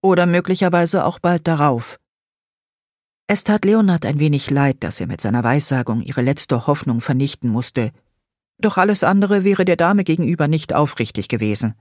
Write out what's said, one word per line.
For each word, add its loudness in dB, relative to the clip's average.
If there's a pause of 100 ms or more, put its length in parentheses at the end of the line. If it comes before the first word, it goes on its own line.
Oder 4
möglicherweise 2
auch -4
bald 0
darauf. 0 (1300)
Es 0
tat 0
Leonard 2
ein -2
wenig 0
leid, 0
dass -8
er -6
mit -8
seiner -2
Weissagung 0
ihre -6
letzte -2
Hoffnung 0
vernichten -2
musste. -4 (680)
Doch -2
alles 2
andere 2
wäre 2
der 2
Dame 2
gegenüber 0
nicht -2
aufrichtig -2
gewesen. -2